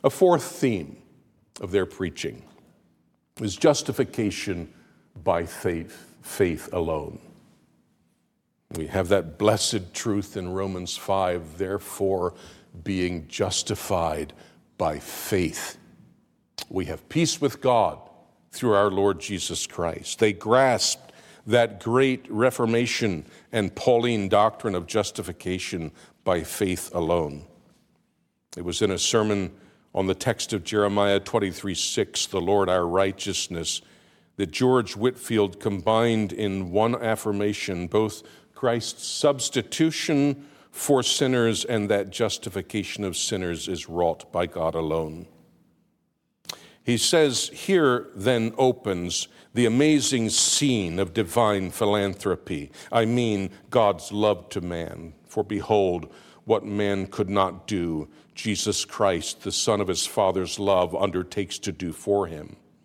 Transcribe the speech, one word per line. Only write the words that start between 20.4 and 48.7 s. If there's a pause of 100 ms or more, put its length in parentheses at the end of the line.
that
great
Reformation (260)
and
Pauline
doctrine
of
justification (320)
by
faith
alone. (1080)
It
was
in
a
sermon (420)
on
the
text
of
Jeremiah
twenty-three
six,
"The
Lord
our
righteousness," (560)
that
George
Whitefield
combined
in
one
affirmation
both (300)
Christ's
substitution (240)
for
sinners
and
that
justification
of
sinners
is
wrought
by
God
alone. (1600)
He
says,
"Here
then
opens (260)